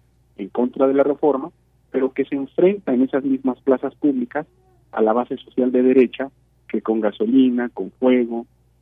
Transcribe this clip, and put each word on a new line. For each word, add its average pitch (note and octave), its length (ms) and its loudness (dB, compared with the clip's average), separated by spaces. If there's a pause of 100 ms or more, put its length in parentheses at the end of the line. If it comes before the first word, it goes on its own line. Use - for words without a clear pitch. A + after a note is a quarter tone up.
(380)
en G2 120 -10
contra B2+ 380 -2
de C#3 60 0
la C#3 100 2
reforma, C#3+ 480 -2 (400)
pero C3 220 -2
que C3+ 120 -4
se - 100 -8
enfrenta E3 580 -2
en B2 100 2
esas C3+ 200 -2
mismas C3 380 -2
plazas C3+ 340 -2
públicas C#3+ 520 -4 (440)
a - 100 -2
la A2 120 2
base B2 240 -4
social - 340 -2
de B2+ 120 2
derecha, C3 480 2 (360)
que A2 140 -4
con A2 180 -2
gasolina, A#2+ 720 0
con F#2+ 220 -10
fuego A#2+ 540 0 (360)